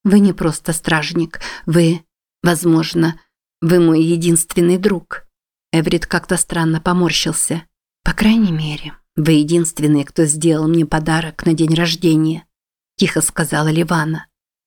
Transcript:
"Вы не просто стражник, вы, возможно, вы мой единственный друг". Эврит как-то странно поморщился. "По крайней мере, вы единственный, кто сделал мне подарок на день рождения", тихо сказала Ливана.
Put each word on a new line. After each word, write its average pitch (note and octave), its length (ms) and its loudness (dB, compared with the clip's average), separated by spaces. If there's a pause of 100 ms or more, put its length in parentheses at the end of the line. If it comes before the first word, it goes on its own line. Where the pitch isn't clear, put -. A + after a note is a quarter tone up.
"Вы G3+ 160 6
не G3 140 4
просто - 380 -4
стражник, E3 680 -4 (260)
вы, E3 360 2 (420)
возможно, E3 760 0 (420)
вы E3+ 180 4
мой D#3+ 240 4
единственный E3+ 760 0
друг". F#3 480 -4 (460)
Эврит D#3+ 340 0
как-то F3 320 -4
странно D#3+ 420 -2
поморщился. E3+ 840 -2 (400)
"По D#3+ 100 0
крайней G#3+ 380 2
мере, D3+ 420 -6 (220)
вы D#3+ 180 2
единственный, D3+ 680 2
кто D#3+ 220 -2
сделал D#3 420 0
мне E3 180 2
подарок D#3+ 600 -4
на E3 60 4
день D#3+ 200 0
рождения", D#3+ 720 0 (520)
тихо F#3+ 240 0
сказала D#3 480 -2
Ливана. D#3+ 580 -2 (400)